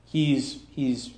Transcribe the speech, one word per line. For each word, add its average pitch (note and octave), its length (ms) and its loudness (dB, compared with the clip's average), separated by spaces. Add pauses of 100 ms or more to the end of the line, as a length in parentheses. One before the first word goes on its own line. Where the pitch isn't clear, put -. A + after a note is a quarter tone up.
he's, D3 640 0
he's, B2+ 460 -2